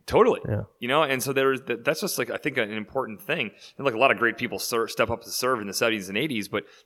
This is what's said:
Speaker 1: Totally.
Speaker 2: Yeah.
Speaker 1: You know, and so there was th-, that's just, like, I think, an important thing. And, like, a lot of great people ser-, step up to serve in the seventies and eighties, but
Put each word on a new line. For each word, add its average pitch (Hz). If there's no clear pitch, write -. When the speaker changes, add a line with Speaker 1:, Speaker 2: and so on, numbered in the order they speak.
Speaker 1:
Totally. 196
Speaker 2:
Yeah. 107
Speaker 1:
You 120
know, 147
and 135
so 135
there 135
was 131
th-, 120
that's 156
just, -
like, 123
I -
think, 135
an 110
important 110
thing. 139
And, 135
like, 127
a 110
lot 131
of 110
great 113
people 101
ser-, 117
step 113
up 113
to -
serve 123
in 101
the 95
seventies 110
and 98
eighties, 117
but 104